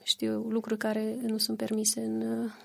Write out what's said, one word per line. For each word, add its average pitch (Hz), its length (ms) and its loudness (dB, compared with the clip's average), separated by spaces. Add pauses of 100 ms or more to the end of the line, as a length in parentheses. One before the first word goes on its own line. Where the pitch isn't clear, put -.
știu, 220 460 0
lucruri 220 300 0
care 220 460 0
nu 220 120 0
sunt 220 200 0
permise 220 420 0
în, 226 220 0
uh, 226 300 -2 (140)